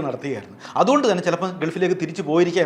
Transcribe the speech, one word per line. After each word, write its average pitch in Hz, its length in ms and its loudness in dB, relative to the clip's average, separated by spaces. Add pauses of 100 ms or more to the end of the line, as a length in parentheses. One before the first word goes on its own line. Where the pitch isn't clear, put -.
നടത്തുകയായിരുന്നു. 120 500 -8 (240)
അതുകൊണ്ട് 262 280 4
തന്നെ 180 180 0
ചിലപ്പോൾ 175 220 -2 (120)
ഗൾഫിലേക്ക് 180 400 0
തിരിച്ചു 165 280 -6
പോയിരിക്കുക 175 360 4